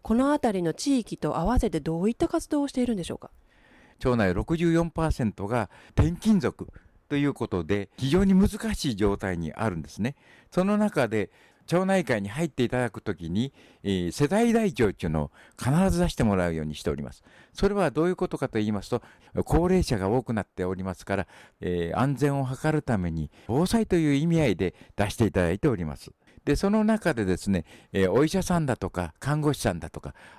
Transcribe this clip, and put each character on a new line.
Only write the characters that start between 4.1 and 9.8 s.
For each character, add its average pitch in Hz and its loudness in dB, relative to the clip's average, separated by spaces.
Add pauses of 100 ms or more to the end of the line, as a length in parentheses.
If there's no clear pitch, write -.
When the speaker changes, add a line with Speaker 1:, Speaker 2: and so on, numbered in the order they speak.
Speaker 2:
内 98 4
六 110 -2
十 165 2
四 165 2
パ 160 -2
ー - 2
セ 139 -2
ン 104 0
ト 98 -8
が 113 -2 (280)
転 156 4
勤 202 2
族 - -4 (400)
と 143 -2
い 143 2
う 143 0
こ 110 -6
と 90 -2
で、 98 -2
非 135 -4
常 180 4
に 196 6
難 208 2
し - -6
い 104 -6
状 101 2
態 92 -4
に 82 -4
あ 110 -4
る 90 -4
ん 80 -6